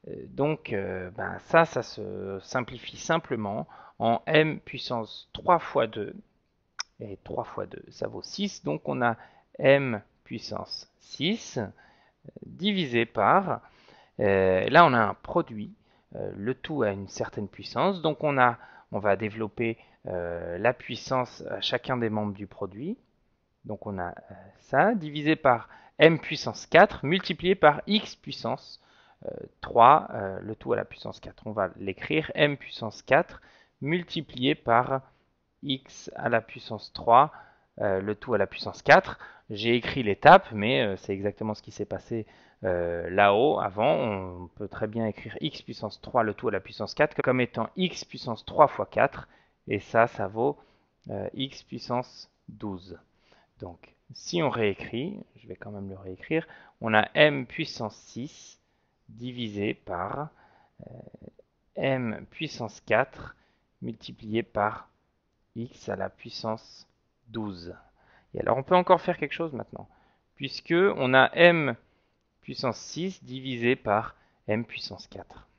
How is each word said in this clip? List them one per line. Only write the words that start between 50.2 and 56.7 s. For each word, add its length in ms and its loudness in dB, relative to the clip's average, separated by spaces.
vaut, 280 -2
euh, 240 -6
x 300 -10
puissance 640 -8
douze. 480 -12
Donc, 340 -18
si 300 -4
on 80 2
réécrit, 680 -4
je 120 -20
vais 80 -14
quand 140 -16
même 180 -12
le 80 -14
réécrire, 500 -6